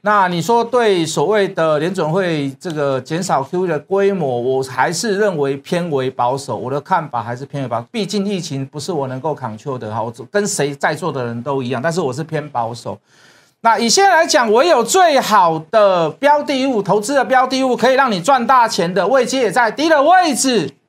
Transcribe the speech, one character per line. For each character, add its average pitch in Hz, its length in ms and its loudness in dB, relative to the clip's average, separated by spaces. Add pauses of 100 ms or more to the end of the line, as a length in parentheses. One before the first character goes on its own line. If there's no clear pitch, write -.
那 202 260 2
你 175 120 -2
说 233 240 2
对 226 400 2
所 151 220 -2
谓 202 220 2
的 160 320 0
联 165 120 -2
准 180 200 -2
会 165 480 -2
这 185 120 -8
个 143 300 -2
减 156 220 -6
少 156 180 0
Q 180 240 -4
E - 20 -2
的 156 120 -2
规 196 340 0
模， 135 260 -2
我 139 240 0
还 131 300 -2
是 190 240 -2
认 202 220 0
为 139 180 -2
偏 175 320 -4
为 131 220 -2
保 127 260 -2
守， 127 180 -8
我 104 140 -8
的 143 100 -4
看 160 300 -2
法 117 140 -6
还 120 120 -8
是 127 80 -14
偏 139 200 -8
为 127 40 -8
保 117 120 -4
守。 120 120 -12
毕 214 140 -6
竟 202 180 -4
疫 196 160 -4
情 139 260 -8
不 147 140 -12
是 143 120 -8
我 139 160 -4
能 131 120 -8
够 151 160 -4
control 127 440 -10
的 107 120 -10
哈， 110 120 -6
我 117 100 -8 (180)
跟 208 160 -2
谁 143 280 -4
在 165 180 -2
座 160 180 -6
的 131 140 -6
人 120 160 -8
都 139 220 -4
一 120 60 -6
样， 123 120 -4
但 165 100 -2
是 160 80 -4
我 139 140 -2
是 151 100 -8
偏 151 260 -8
保 117 220 -4
守。 117 280 -12 (600)
那 226 180 2
以 233 100 0
现 381 140 4
在 392 100 6
来 320 140 4
讲， 240 260 2
唯 269 140 6
有 277 160 4
最 311 360 4
好 175 380 4 (140)
的 190 360 4
标 285 360 2
的 269 240 -2
物， 226 160 0
投 208 180 0
资 269 140 -4
的 254 100 2
标 262 220 2
的 262 160 -2
物， 247 120 2
可 233 160 2
以 262 40 4
让 262 160 2
你 180 100 -2
赚 254 240 2
大 247 220 4
钱 185 260 -2
的， 185 140 0
位 254 180 2
阶 262 140 -2
也 214 120 0
在 226 200 2
低 320 180 -2
的 285 140 4
位 330 320 4
置 233 400 0 (140)